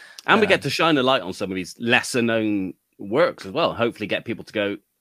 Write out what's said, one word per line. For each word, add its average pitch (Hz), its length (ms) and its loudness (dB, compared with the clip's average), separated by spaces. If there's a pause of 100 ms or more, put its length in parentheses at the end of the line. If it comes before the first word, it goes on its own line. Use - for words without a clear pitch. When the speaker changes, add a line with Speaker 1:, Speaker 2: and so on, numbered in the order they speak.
(260)
Speaker 1:
And 190 140 6
we 214 60 4
Speaker 2:
Um, 196 40 4
Speaker 1:
get 175 120 2
to 139 80 -2
shine 165 260 2
a 131 60 2
light 127 180 4
on 90 140 -6
some 95 160 -6
of 95 40 -4
these 92 240 -6
lesser 120 440 0
known 107 500 0 (260)
works 113 460 -2
as 95 80 -12
well. 127 220 0
Hopefully 110 320 -2
get 92 180 -4
people 95 200 -8
to - 100 -20
go 101 220 -2 (240)